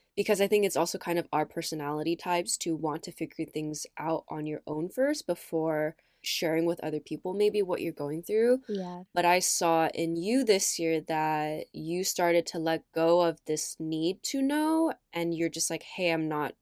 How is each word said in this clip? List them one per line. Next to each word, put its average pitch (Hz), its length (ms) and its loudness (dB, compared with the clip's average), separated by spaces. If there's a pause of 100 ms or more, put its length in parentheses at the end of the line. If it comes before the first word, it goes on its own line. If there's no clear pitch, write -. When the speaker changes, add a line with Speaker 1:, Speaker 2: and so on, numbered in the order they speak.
(160)
Speaker 1:
Because 196 260 2
I 202 60 4
think 208 180 4
it's 190 100 0
also 170 220 0
kind 175 220 -2
of 165 120 -4
our 151 140 0
personality 151 720 -4
types 175 420 -2
to 160 180 -2
want 156 280 -4
to 175 80 -12
figure 160 340 -8
things 151 400 -6 (140)
out 160 300 -2
on 151 180 -6
your 151 200 -6
own 156 220 -4
first 285 380 0
before 160 680 -2 (280)
sharing 160 420 0
with 170 180 -2
other 156 160 -4
people 170 360 -8
maybe 208 260 4
what 180 200 -2
you're 165 120 -4
going 151 300 -6
through. 233 440 4
Speaker 2:
Yeah. 180 360 -6 (100)
Speaker 1:
But 175 120 2
I 180 140 6
saw 165 540 4
in 165 220 -2
you 220 280 2
this 196 360 2
year 160 220 0
that 156 720 -2
you 165 300 -4
started 170 440 4
to 175 120 -6
let 160 240 0 (100)
go 165 280 6
of 165 260 2
this 156 320 -4
need 160 440 -2
to 269 180 -4
know, 311 520 2 (200)
and 170 220 0
you're 165 140 0
just - 200 -4
like, 160 140 -6
"Hey, 175 280 -2
I'm 160 160 0
not 147 340 -2